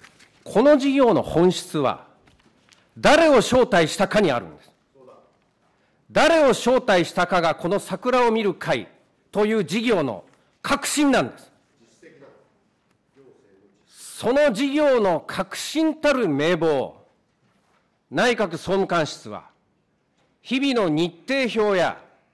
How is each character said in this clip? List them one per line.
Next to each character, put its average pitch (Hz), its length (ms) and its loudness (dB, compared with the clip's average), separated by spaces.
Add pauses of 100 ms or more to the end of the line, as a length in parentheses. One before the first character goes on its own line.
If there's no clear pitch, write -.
(440)
こ - 180 0
の 294 140 6
事 269 160 0
業 254 220 4
の 127 80 0
本 160 300 2
質 - 260 -8
は、 120 280 -2 (920)
誰 311 300 4
を 285 80 6
招 240 340 2
待 170 180 2
し - 80 -10
た 190 120 -2
か 202 120 0
に 180 120 2
あ 120 80 -2
る 92 60 -14
ん 76 100 -20
で - 60 -20
す。 - 100 -20 (1400)
誰 311 340 2
を 269 60 4
招 247 360 0
待 180 180 2
し - 80 -12
た 180 140 -2
か 180 140 0
が、 165 140 0
こ - 140 -8
の 190 100 -2
桜 247 480 -2
を 233 40 2
見 226 120 -2
る 202 120 -2
会 139 340 -6 (420)
と 208 160 -2
い 214 80 0
う 214 100 0
事 196 180 -6
業 214 200 0
の 110 220 -8 (360)
核 277 260 -4
心 285 240 0
な 220 120 2
ん 117 80 -4
で - 80 -20
す。 - 140 -20 (2250)
そ - 460 -8
の 285 200 4
事 262 180 -4
業 277 300 2
の 180 200 0
核 - 360 -10
心 311 380 -2
た 302 180 0
る 247 160 -2
名 151 280 0
簿 165 100 -2
を、 127 400 -4 (1040)
内 214 240 0
閣 202 180 -4
総 165 60 -8
務 190 280 -2
官 170 200 -2
室 - 220 -14
は、 98 220 -18 (920)
日 269 320 -4
々 214 140 0
の - 0 -
日 165 240 -2 (140)
程 247 380 -2
表 202 140 0
や、 143 200 -2 (360)